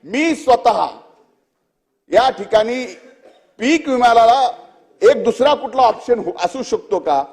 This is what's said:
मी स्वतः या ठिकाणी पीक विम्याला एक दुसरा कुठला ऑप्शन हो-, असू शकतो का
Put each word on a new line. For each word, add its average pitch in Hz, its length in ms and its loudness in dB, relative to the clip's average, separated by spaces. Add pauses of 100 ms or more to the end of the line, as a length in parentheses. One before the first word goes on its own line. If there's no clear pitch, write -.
मी 277 320 -4
स्वतः 226 500 0 (1300)
या 240 180 2
ठिकाणी 220 560 -2 (720)
पीक 285 320 -2
विम्याला 240 640 4 (500)
एक 220 220 4
दुसरा 247 300 0
कुठला 262 280 -4
ऑप्शन 233 380 0
हो-, 175 260 -6
असू 262 180 -6
शकतो 202 360 -4
का 143 340 -2